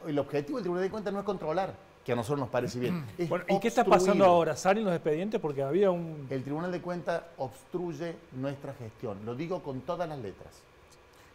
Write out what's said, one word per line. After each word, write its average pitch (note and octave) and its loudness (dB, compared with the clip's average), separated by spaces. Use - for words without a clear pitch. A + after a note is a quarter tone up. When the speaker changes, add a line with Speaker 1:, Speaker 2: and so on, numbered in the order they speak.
Speaker 1:
el D3 0
objetivo G3 -2
del A3+ -4
Tribunal F3+ 0
de F#3+ 0
Cuentas G3+ -4
no G3+ -4
es G3 -6
controlar, F3+ -2
que - -2
a - 0
nosotros A#2+ 0
nos B2+ -2
parece B2 0
bien, C#3+ -2
Speaker 2:
<clears throat> - -16
Speaker 1:
es E3+ -2
Speaker 2:
Bueno, E3+ -2
¿y G3 4
qué A#3 0
está A#3 2
Speaker 1:
obstruir. G#3 6
Speaker 2:
pasando G3 6
ahora? E3 8
¿Salen G#3 2
los F#3 2
expedientes? F3 0
Porque C#3+ -2
había F3 4
un E3 -4
Speaker 1:
El C3+ -2
Tribunal D#3 -4
de F3 -4
Cuentas F3 -4
obstruye E3+ -6
nuestra C#3 -6
gestión, G#2+ -10
lo A#2+ -6
digo E3+ -6
con C3 -8
todas F3 -4
las D3+ -8
letras. G#2 -12